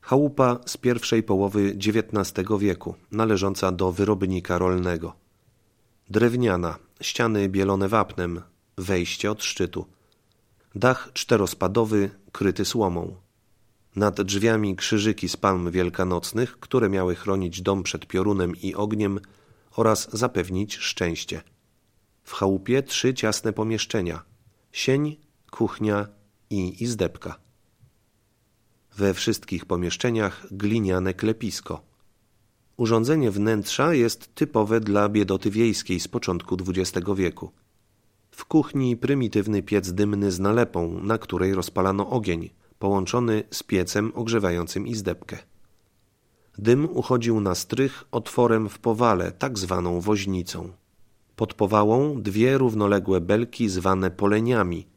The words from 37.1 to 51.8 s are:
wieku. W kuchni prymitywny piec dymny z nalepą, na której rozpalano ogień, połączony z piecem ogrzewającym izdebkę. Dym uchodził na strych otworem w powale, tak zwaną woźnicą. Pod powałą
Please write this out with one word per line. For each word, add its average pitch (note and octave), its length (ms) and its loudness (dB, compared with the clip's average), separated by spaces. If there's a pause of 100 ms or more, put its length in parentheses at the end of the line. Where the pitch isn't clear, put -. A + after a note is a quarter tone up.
wieku. F#2 360 -4 (800)
W - 140 -18
kuchni C3+ 520 2
prymitywny G#2+ 680 0
piec F#2 280 0
dymny G2+ 400 2
z F2 80 -4
nalepą, G2 640 0
na A2 140 0
której F#2 360 -2
rozpalano F#2+ 560 0
ogień, F2+ 400 -2 (300)
połączony G#2 720 0
z - 120 -10
piecem G#2 520 0
ogrzewającym G2 720 -2
izdebkę. G#2 500 -8 (1200)
Dym B2 340 4
uchodził A#2 480 0
na F#2+ 160 2
strych - 560 -2
otworem A2+ 580 2
w - 100 -16
powale, G#2+ 520 2
tak A#2+ 280 -4
zwaną F2+ 420 -2
woźnicą. F#2 720 -2 (640)
Pod - 180 -2
powałą A2 680 4